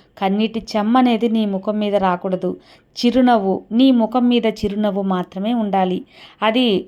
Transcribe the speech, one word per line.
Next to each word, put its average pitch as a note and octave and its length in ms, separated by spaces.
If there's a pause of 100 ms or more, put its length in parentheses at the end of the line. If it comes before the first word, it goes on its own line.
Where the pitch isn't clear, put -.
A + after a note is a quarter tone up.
(180)
కన్నీటి G#3+ 480 (100)
చెమ్మ A3 220
అనేది A#3+ 320
నీ A3 160
ముఖం G3+ 340
మీద G3+ 160
రాకూడదు. F#3 600 (280)
చిరునవ్వు, A#3 840
నీ B3+ 200
ముఖం A#3+ 380
మీద A#3+ 160
చిరునవ్వు G#3 560
మాత్రమే F#3+ 520
ఉండాలి. F#3+ 520 (360)
అది A3 460